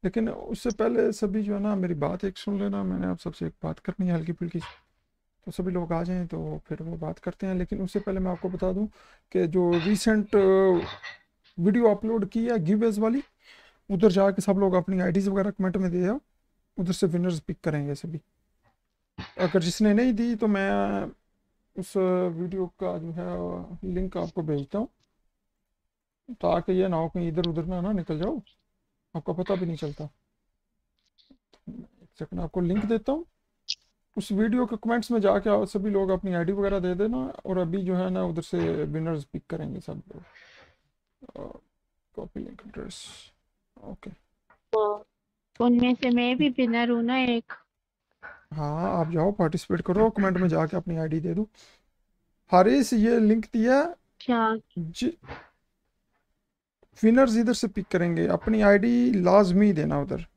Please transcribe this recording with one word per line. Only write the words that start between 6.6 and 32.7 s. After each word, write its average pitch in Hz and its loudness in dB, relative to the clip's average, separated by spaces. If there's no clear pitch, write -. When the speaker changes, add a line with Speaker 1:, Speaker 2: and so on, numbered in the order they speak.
Speaker 1:
फिर 160 -8
वो 165 -8
बात 165 -8
करते - -8
हैं, 190 -2
लेकिन 190 -4
उससे 190 -4
पहले 196 -4
मैं 185 -2
आपको 180 -6
बता 185 -4
दूं 208 -2
कि 180 0
जो 175 2
recent, 208 2
अ, 208 8
video 208 4
upload 214 -2
की 226 -2
है 233 0
giveaways 208 2
वाली, 233 0
उधर 196 6
जाके 196 4
सब 202 2
लोग 190 4
अपनी 185 0
आईडीज़ 180 0
वगैरह 196 0
comment 185 -2
में 185 0
दे 180 0
आओ, 240 0
उधर 180 -2
से 185 0
winners 175 0
पिक - -10
करेंगे 147 -4
सभी। 165 -10
अगर 180 2
जिसने 202 2
नहीं 240 4
दी 233 -2
तो 214 0
मैं 196 0
उस 185 -6
वीडियो 180 -6
का 175 -6
जो 165 -10
है 175 -8
लिंक 185 -4
आपको 170 -6
भेजता 151 -4
हूँ, 247 -4
ताकि 175 0
ये 185 2
ना 175 0
हो 165 -2
कहीं 175 -4
इधर 165 -2
उधर 165 -4
ना, 180 -6
ना 196 -4
निकल 170 -4
जाओ, 226 -4
आपका 170 -6
पता 180 -2
भी 180 -4
नहीं 165 -4
चलता। 151 -8
एक - -18
second 180 -10
आपको 175 -4
लिंक 190 0